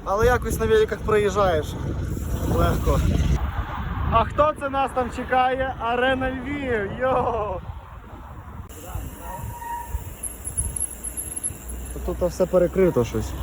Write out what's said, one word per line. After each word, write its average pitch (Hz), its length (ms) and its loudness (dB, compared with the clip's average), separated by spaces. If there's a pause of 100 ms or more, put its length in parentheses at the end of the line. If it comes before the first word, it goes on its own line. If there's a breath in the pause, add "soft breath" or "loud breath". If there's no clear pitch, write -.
Але 208 220 4
якось 240 340 2
на 226 60 2
великах 214 320 4
проїжджаєш. 196 760 2 (800)
Легко. - 440 4 (1120)
А 226 120 6
хто 302 360 4
це 277 80 -2
нас 269 260 0
там 247 220 0
чекає? 254 640 2
Арена 254 500 2
Львів! 254 600 -2 (100)
Йо! 233 600 0 (4000)
Тут 175 160 -2
все 175 240 2
перекрито 180 580 4
щось. 110 260 -2 (120)